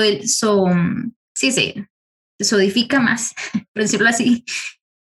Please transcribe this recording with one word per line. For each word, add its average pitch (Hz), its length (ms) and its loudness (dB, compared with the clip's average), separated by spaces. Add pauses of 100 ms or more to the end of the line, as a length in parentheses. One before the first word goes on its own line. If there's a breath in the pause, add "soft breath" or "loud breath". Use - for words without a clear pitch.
(260)
so-, 208 420 2 (680)
sí, 135 160 0
se, - 380 -4 (500)
se 202 80 -2
solidifica 214 540 2
más, 226 320 -2 (200 loud breath)
<laughs> - 200 -8
por 208 100 -4
decirlo 214 240 2
así. 233 380 2 (580 loud breath)